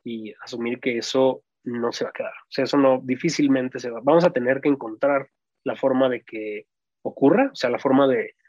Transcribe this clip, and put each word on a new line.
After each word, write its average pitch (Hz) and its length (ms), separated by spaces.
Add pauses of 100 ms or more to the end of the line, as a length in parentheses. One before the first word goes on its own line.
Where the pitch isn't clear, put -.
y 110 300 (100)
asumir 120 380
que 123 160
eso 131 460 (220)
no 120 280
se - 120
va - 60
a - 40
quedar. - 180
O - 180
sea, 135 140
eso 135 120
no, 131 260
difícilmente 131 760
se 123 120
va. 117 120
Vamos 160 220
a 175 60
tener 127 300
que - 80
encontrar 139 600 (360)
la 117 120
forma 131 320
de 120 140
que 107 440 (360)
ocurra, 175 500
o - 40
sea, 123 120
la 120 100
forma 135 280
de, 123 300 (120)